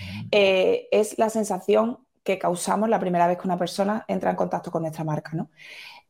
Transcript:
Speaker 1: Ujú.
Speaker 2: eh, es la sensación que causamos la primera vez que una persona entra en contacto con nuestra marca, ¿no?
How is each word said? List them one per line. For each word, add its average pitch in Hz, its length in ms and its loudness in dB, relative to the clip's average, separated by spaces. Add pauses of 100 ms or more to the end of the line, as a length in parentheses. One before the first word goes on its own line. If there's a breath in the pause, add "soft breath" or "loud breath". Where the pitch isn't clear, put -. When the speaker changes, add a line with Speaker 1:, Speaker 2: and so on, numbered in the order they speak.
Speaker 1:
Ujú. 104 300 -10
Speaker 2:
eh, 190 600 4
es 214 280 2
la 220 100 2
sensación 214 680 0 (260)
que 196 140 0
causamos 180 500 0
la 220 100 4
primera 175 280 2
vez 180 100 2
que 180 100 -8
una 180 120 -2
persona 196 500 -2
entra 185 220 -2
en 190 60 -2
contacto 180 340 -4
con 170 100 -4
nuestra 160 240 -6
marca, 151 300 -4
¿no? - 160 -6 (580 loud breath)